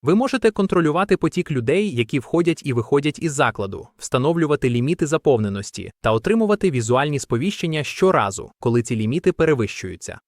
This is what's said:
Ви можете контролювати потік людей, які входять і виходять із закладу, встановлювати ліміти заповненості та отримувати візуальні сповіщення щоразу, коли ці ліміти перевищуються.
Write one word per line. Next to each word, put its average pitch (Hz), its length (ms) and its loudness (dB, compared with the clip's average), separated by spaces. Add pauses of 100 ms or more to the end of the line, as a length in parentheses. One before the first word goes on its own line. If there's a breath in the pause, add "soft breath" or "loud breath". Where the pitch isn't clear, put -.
Ви 151 120 2
можете 233 360 2
контролювати 185 640 0
потік 170 340 -2
людей, 151 440 0
які 120 240 -2
входять 165 480 0
і 139 60 -2
виходять 143 460 0
із 160 140 -2
закладу, 110 640 -2
встановлювати 147 760 0
ліміти 135 360 0
заповненості 107 960 -2
та 113 120 2
отримувати 202 580 2
візуальні 131 480 0
сповіщення 156 680 -2
щоразу, 139 720 0
коли 120 240 2
ці 117 140 -4
ліміти 120 360 -2
перевищуються. 101 960 -2